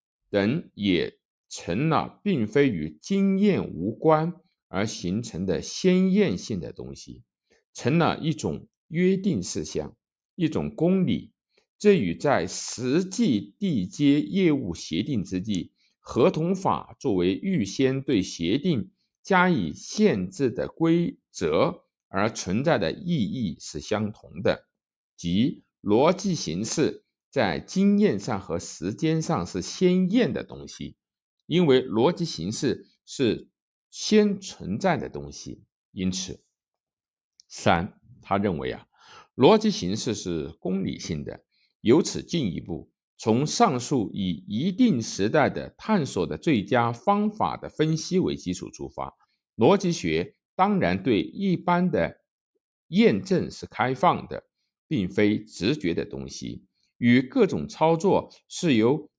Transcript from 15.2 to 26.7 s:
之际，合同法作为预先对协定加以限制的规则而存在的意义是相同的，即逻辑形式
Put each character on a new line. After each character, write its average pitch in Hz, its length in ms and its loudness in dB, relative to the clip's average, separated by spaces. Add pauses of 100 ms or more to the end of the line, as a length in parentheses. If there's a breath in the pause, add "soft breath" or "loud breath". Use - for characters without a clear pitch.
之 92 180 -4
际， 98 320 -4 (280)
合 135 300 2
同 170 240 -2
法 131 440 -4
作 120 160 -2
为 90 200 2
预 175 300 -2
先 131 380 0
对 117 200 0
协 92 360 -2
定 147 320 -2 (320)
加 185 260 4
以 101 240 0
限 135 580 0
制 135 200 0
的 69 180 -4
规 165 500 0 (120)
则 98 540 0 (240)
而 101 220 0
存 107 340 -4
在 151 120 2
的 82 160 -2
意 - 220 -4
义 107 460 -2
是 - 180 -12
相 104 320 -4
同 - 320 -14
的， - 240 -2 (500)
即 101 480 -2 (160)
逻 120 320 4
辑 190 220 -4
形 87 300 -4
式 113 400 -2 (260)